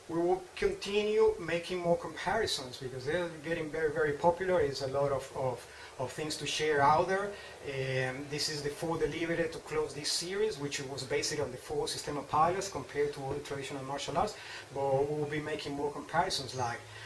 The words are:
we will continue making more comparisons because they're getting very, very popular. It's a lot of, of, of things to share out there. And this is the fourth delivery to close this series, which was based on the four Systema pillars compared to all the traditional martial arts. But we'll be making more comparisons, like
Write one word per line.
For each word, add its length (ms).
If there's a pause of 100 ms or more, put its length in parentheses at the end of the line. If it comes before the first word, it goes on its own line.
we 80
will 240 (140)
continue 840
making 420
more 180
comparisons 800
because 280
they're 220 (160)
getting 260
very, 220
very 220
popular. 480
It's 200
a 60
lot 240
of, 240
of, 320 (320)
of 140
things 240
to 100
share 340
out 280
there. 220 (380)
And 600
this 180
is 140
the 80
fourth 320
delivery 500
to 80
close 340
this 160
series, 480
which 260
was 200
based 340
on 140
the 60
four 320
Systema 320
pillars 480
compared 460
to 40
all 140
the 80
traditional 420
martial 340
arts. 200 (360)
But 380
we'll 140
be 160
making 320
more 180
comparisons, 640
like 240 (260)